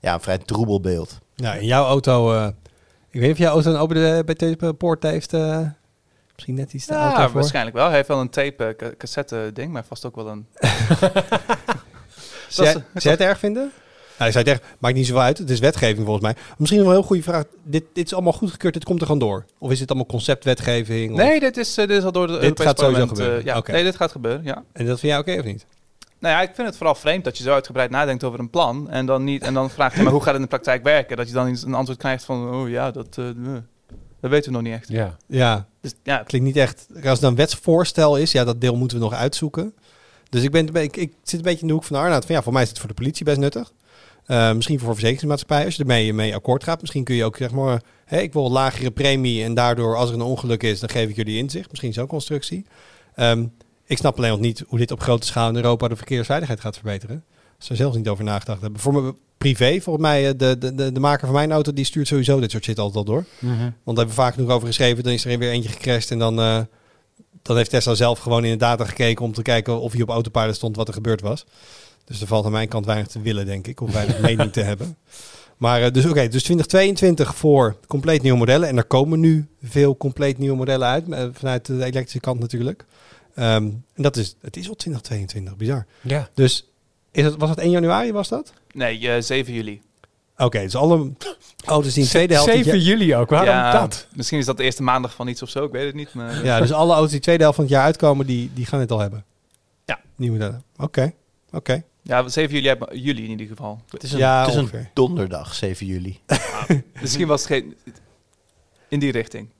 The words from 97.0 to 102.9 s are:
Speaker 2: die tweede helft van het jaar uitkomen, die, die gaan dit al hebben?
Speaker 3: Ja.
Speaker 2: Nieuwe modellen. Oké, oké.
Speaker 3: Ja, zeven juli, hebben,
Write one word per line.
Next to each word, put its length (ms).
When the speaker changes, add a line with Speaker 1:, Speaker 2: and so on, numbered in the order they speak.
Speaker 2:
die 80
tweede 220
helft 160
van 80
het 80
jaar 100
uitkomen, 420
die, 280
die 120
gaan 140
dit 120
al 80
hebben? 260
Speaker 3:
Ja. 140
Speaker 2:
Nieuwe 220
modellen. 260
Oké, 360
oké. 320
Speaker 3:
Ja, 260
zeven 280
juli, 120
hebben, 320